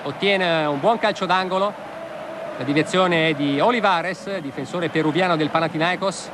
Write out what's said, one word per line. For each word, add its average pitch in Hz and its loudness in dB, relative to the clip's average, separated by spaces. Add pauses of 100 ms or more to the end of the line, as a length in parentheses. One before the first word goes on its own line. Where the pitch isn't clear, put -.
ottiene 170 2
un 143 0
buon 214 2
calcio 208 0
d'angolo, 185 0 (800)
la - -6
deviazione 160 2
è 156 0
di 143 0
Olivares, 196 0
difensore 156 -4
peruviano 160 2
del 151 0
Panathinaikos. 165 -2